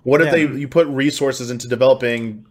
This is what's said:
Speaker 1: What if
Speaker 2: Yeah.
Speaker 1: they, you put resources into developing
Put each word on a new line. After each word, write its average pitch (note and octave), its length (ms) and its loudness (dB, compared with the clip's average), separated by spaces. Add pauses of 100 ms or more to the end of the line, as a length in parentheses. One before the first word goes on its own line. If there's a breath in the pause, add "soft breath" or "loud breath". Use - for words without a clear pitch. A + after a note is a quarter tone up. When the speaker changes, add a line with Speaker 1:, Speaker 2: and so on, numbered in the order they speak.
Speaker 1:
What C#3+ 180 2
if D#3+ 60 4
Speaker 2:
Yeah. D3 60 0
Speaker 1:
they, C#3+ 260 0
you C#3+ 80 -8
put D#3+ 220 2
resources C3+ 600 -2
into A#2+ 180 -8
developing A#2+ 840 0